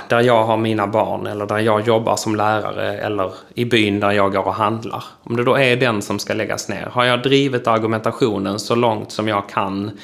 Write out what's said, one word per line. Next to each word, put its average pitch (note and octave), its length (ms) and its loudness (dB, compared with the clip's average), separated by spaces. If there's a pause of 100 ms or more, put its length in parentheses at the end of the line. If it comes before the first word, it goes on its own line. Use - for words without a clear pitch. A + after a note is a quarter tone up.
där A#2+ 120 4
jag A#2+ 240 6
har A2+ 120 2
mina A2 300 0
barn G2+ 400 0
eller G#2 200 -6
där G#2+ 120 0
jag A2 280 2
jobbar A2 300 2
som G#2+ 200 -2
lärare G#2 640 -2
eller G2+ 340 -4 (220)
i A#2+ 100 -2
byn G#2 360 0
där G2+ 120 2
jag G2 200 2
går F#2+ 140 0
och F#2+ 80 -2
handlar. A2+ 500 -4 (180)
Om A#2+ 140 -6
det B2 80 2
då B2+ 100 4
är B2+ 220 4
den A#2 260 0
som G2+ 160 -4
ska G#2 160 -4
läggas G#2+ 340 -4
ner, G2 240 -8
har B2 120 2
jag B2 180 2
drivit C3+ 440 2
argumentationen A2 920 0
så A#2 160 -4
långt A2 380 0
som G#2+ 160 -4
jag G2+ 200 -2
kan G2 420 -4 (140)